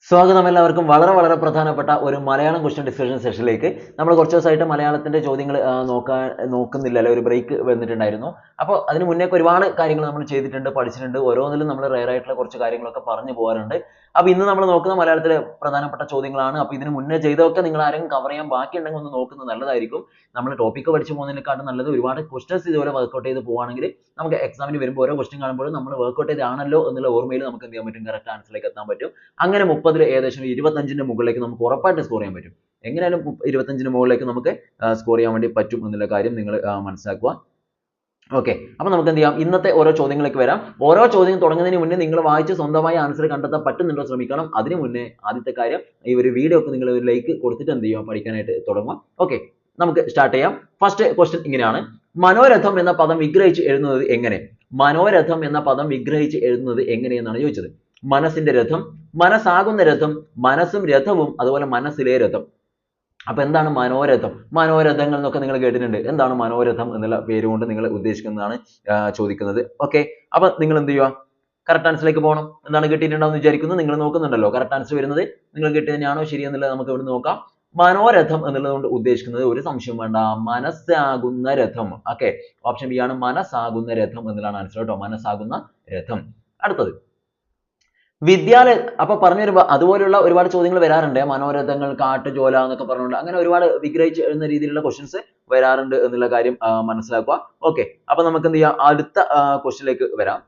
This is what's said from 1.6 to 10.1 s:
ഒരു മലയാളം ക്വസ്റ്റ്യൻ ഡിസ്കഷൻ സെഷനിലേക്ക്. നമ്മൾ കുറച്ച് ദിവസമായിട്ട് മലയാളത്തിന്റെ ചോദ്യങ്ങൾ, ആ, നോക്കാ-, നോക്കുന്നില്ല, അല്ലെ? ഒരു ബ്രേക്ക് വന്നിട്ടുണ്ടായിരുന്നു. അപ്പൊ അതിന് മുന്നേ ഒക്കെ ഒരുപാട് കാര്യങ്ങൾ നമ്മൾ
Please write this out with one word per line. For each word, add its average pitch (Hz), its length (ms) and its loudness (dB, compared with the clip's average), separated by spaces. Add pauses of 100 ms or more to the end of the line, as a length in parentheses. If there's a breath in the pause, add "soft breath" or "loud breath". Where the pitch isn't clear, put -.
ഒരു 143 260 0
മലയാളം 139 460 0
ക്വസ്റ്റ്യൻ 147 240 -4
ഡിസ്കഷൻ 127 340 -4
സെഷനിലേക്ക്. 117 580 -2 (220 loud breath)
നമ്മൾ 165 160 4
കുറച്ച് 165 200 4
ദിവസമായിട്ട് 160 280 4
മലയാളത്തിന്റെ 151 560 0
ചോദ്യങ്ങൾ, 139 420 -2
ആ, 127 220 0
നോക്കാ-, 127 640 -4
നോക്കുന്നില്ല, 123 520 -2
അല്ലെ? 117 160 4
ഒരു 120 60 2
ബ്രേക്ക് 120 340 0
വന്നിട്ടുണ്ടായിരുന്നു. 117 800 -2 (240 soft breath)
അപ്പൊ - 300 -2
അതിന് 160 140 0
മുന്നേ 175 220 0
ഒക്കെ 180 100 -2
ഒരുപാട് 175 420 4
കാര്യങ്ങൾ 156 280 0
നമ്മൾ 147 200 -8